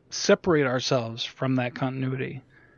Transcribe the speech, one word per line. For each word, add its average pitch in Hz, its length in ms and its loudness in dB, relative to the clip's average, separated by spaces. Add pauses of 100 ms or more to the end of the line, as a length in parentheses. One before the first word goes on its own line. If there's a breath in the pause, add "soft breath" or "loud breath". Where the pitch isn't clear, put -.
(140)
separate 165 520 4
ourselves 120 580 -2
from 131 320 -2
that 123 180 0
continuity, 131 680 -4 (360 soft breath)